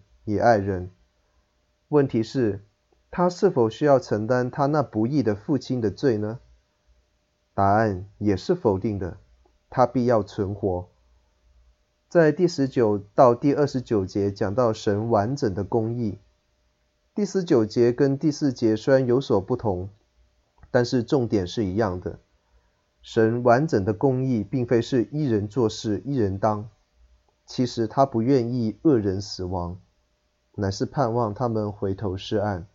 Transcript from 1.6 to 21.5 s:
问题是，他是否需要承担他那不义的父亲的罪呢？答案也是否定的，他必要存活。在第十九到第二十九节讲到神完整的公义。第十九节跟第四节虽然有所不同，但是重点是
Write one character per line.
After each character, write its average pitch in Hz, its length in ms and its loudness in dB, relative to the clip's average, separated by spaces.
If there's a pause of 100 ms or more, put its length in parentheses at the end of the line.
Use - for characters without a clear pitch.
问 147 180 4
题 120 160 0
是， 110 420 -2 (460)
他 180 180 0
是 180 220 0
否 117 180 2
需 - 160 -4
要 139 140 6
承 110 300 -4
担 123 200 0
他 139 180 -2
那 147 180 0
不 110 240 -2
义 139 160 0
的 104 100 0
父 131 240 -4
亲 127 220 -6
的 107 100 0
罪 117 260 0
呢？ 107 220 -6 (1160)
答 101 100 0
案 101 420 0 (120)
也 104 180 0
是 - 180 -2
否 104 240 0
定 101 220 -4
的， 90 160 -8 (520)
他 127 160 2
必 120 200 0
要 117 180 2
存 101 320 -6
活。 92 340 -4 (1200)
在 160 240 4
第 175 160 2
十 139 180 -2
九 110 320 2 (160)
到 120 220 6
第 143 180 2
二 147 140 2
十 131 120 -4
九 107 240 0
节 98 280 -2
讲 98 200 -4
到 117 200 2
神 107 380 -2
完 113 260 2
整 104 180 -2
的 101 80 -4
公 113 340 -2
义。 107 220 -4 (960)
第 208 100 -2
十 190 200 -2
九 131 200 4
节 120 280 2
跟 139 260 0
第 151 140 0
四 143 200 -2
节 113 220 2
虽 110 180 0
然 131 140 4
有 120 140 2
所 113 200 0
不 101 140 -4
同， 98 360 -4 (840)
但 123 120 4
是 120 200 -2
重 123 240 0
点 98 180 0
是 104 180 -4